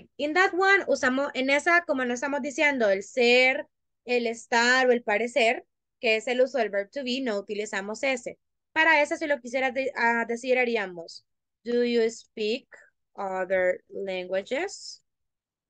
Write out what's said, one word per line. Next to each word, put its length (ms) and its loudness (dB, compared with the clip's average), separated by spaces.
in 180 -4
that 200 4
one 340 4
usamos, 460 0
en 160 -2
esa, 360 2
como 180 -2
no 100 -2
estamos 280 -4
diciendo, 480 0
el 120 0
ser, 640 2
el 200 0
estar 600 2
o 60 6
el 100 2
parecer, 640 2
que 160 2
es 100 -4
el 140 0
uso 180 2
del 120 0
verb 200 -4
to 140 -6
be, 160 -2
no 180 -2
utilizamos 640 -8
ese. 360 -4
Para 300 4
ese, 160 -2
si 80 -4
lo 140 -2
quisiera 300 -4
de-, 260 -6
ah, 300 0
decir, 320 -2
haríamos, 680 -4
"Do 200 0
you 260 2
speak 560 -6
other 720 -2
languages?" 1120 -6